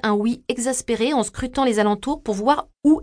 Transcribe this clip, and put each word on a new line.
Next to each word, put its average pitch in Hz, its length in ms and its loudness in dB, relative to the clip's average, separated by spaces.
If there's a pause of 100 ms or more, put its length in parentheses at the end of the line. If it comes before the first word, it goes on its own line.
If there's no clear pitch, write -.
un 220 80 0
oui 214 380 -2
exaspéré 247 640 -2
en 240 100 2
scrutant 254 400 -4
les 226 160 2
alentours 208 420 0
pour 214 140 -4
voir 269 320 0 (160)
où 302 200 6